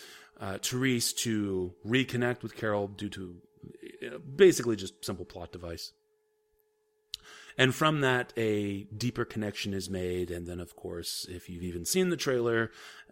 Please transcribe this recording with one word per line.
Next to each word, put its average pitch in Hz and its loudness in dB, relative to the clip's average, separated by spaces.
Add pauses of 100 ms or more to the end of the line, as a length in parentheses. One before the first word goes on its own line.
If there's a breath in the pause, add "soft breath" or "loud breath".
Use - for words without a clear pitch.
(380 loud breath)
uh, 98 -6
Therese 127 0
to 98 0 (140)
reconnect 123 2
with - -10
Carol 104 0
due 101 -6
to, 92 -10 (680)
uh, 123 -10
basically 139 8
just 98 -8
simple 90 -4
plot 87 -12
device. 85 -10 (1600 loud breath)
And 131 6
from 156 2
that, 127 2
a 104 0
deeper 113 -2
connection 104 -4
is 95 -4
made. 90 -2
And 87 -6
then, 87 -8
of 87 -12
course, 87 -8
if 90 -12
you've 87 -10
even 87 -4
seen 185 2
the 165 0
trailer, 117 2 (400 loud breath)